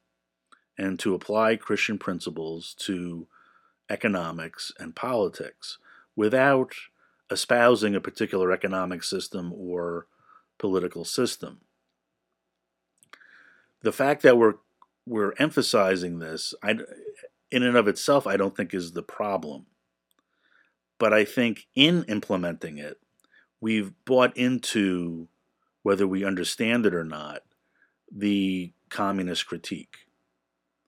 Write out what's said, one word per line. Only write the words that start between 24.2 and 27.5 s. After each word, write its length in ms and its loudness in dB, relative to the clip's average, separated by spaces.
into, 920 0
whether 240 2
we 180 -2
understand 600 0
it 80 4
or 100 -4
not, 380 -12